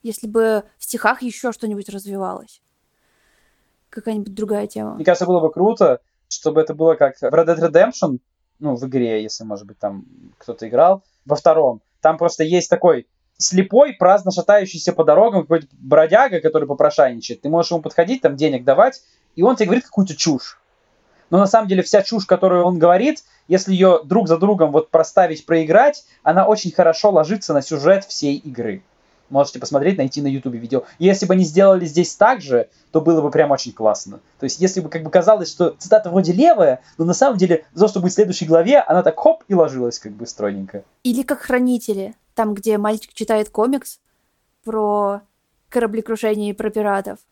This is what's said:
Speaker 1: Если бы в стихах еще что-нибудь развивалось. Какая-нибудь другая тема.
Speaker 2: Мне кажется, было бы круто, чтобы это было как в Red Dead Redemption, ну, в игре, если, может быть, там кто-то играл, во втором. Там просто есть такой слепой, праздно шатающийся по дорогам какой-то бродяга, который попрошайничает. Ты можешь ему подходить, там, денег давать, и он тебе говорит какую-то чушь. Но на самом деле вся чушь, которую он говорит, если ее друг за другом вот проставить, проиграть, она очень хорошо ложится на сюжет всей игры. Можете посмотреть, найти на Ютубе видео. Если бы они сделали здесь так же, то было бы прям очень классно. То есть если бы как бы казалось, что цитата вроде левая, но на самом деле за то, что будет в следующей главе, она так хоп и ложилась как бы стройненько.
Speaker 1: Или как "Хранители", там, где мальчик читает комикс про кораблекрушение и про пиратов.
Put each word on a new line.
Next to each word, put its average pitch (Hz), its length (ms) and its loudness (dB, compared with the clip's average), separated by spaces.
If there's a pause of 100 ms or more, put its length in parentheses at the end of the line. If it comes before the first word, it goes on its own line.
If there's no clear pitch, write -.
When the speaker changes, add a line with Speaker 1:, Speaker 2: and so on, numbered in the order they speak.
Speaker 1:
Если 226 240 -12
бы 220 380 0 (140)
в - 60 -16
стихах 240 380 -2
еще 240 300 -8
что-нибудь 208 360 -10
развивалось. 196 720 -12 (1300)
Какая-нибудь 208 440 -10
другая 208 320 -4
тема. 214 280 -10
Speaker 2:
Мне 156 100 -12
кажется, 180 220 2
было 180 140 2
бы 160 120 0
круто, 180 480 0 (300)
чтобы 156 320 -2
это 156 120 -4
было 160 200 2
как 143 240 0
в - 60 -10
Red 156 200 2
Dead 160 140 0
Redemption, 160 600 0 (380)
ну, 143 160 -4
в 123 120 -8
игре, 120 360 -2
если, 110 220 -12
может 101 220 -12
быть, 98 120 -20
там 98 280 -10 (320)
кто-то - 280 -14
играл, 160 380 2 (220)
во 147 100 -2
втором. 147 460 0 (180)
Там 160 160 2
просто 165 260 -2
есть 165 280 -2
такой 165 360 2 (320)
слепой, 202 560 2
праздно 185 360 2
шатающийся 185 600 0
по 160 120 0
дорогам 180 380 4
какой-то 156 300 -2
бродяга, 160 680 2
который 156 280 0
попрошайничает. 131 760 0
Ты 135 60 -6
можешь 165 220 -2
ему 165 120 -4
подходить, 190 400 -2
там, 139 140 0
денег 135 280 -2
давать, 170 380 2 (340)
и 160 60 -2
он 240 140 2
тебе 214 100 0
говорит 233 180 -2
какую-то 190 300 -4
чушь. - 460 -6 (680)
Но 170 80 2
на 202 80 4
самом 220 220 2
деле 185 140 2
вся 196 200 2
чушь, 202 240 -6
которую 180 380 2
он 180 140 0
говорит, 190 460 2 (240)
если 190 240 0
ее 180 320 4
друг 180 240 0
за 165 80 4
другом 170 340 2
вот 151 200 0
проставить, 160 560 0
проиграть, 170 580 2 (180)
она 175 240 2
очень 214 260 0
хорошо 175 380 2
ложится 170 440 0
на 139 80 0
сюжет 160 420 0
всей 143 320 -6
игры. 117 460 -10 (480)
Можете 139 280 0
посмотреть, 147 380 0
найти 139 240 -4
на 143 60 -4
Ютубе 135 320 -6
видео. 120 240 -4 (160)
Если 190 260 0
бы 180 80 -2
они 185 120 2
сделали 180 420 4
здесь 156 300 -2
так 220 260 2
же, 127 260 -2 (220)
то 160 100 0
было 156 220 2
бы 147 80 -2
прям 147 200 0
очень 131 220 -2
классно. 104 480 -4 (180)
То - 60 -10
есть 135 160 -8
если 185 220 -2
бы 151 80 -12
как 160 140 -10
бы 156 60 -10
казалось, 180 400 2
что 175 200 0
цитата 214 400 0
вроде 175 240 0
левая, 262 480 4 (160)
но 165 80 -2
на 175 80 0
самом 247 240 0
деле 170 340 0
за 185 140 2
то, - 20 0
что 202 120 -4
будет 180 120 -2
в - 40 -6
следующей 185 280 -2
главе, 170 360 4
она 175 220 0
так - 160 0
хоп - 300 2
и 202 60 -2
ложилась 131 440 0
как 107 140 -18
бы 107 140 -16
стройненько. 101 580 -8 (180)
Speaker 1:
Или 247 200 -4
как 269 180 -6
"Хранители", 233 760 -4 (200)
там, 214 180 -2
где 214 240 -2
мальчик 214 380 -4
читает 214 340 -2
комикс 247 520 -4 (640)
про 208 580 -4 (480)
кораблекрушение 214 800 -4
и - 20 -10
про 208 160 -8
пиратов. 202 500 -4 (140)